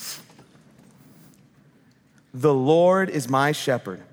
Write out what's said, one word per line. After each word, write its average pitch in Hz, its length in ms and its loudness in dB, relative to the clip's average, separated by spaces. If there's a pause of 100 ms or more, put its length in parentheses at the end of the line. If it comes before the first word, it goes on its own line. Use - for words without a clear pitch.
(2250)
"The 139 200 2
Lord 175 540 2
is 127 200 -6
my 135 240 0
shepherd, 120 500 -6 (100)